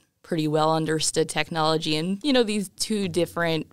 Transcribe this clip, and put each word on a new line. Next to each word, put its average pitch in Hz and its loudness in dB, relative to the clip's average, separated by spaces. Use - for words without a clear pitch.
pretty 160 -2
well 156 4
understood 156 0
technology, 156 0
and, 180 -2
you 294 0
know, 254 4
these 208 -4
two 202 -4
different 165 -2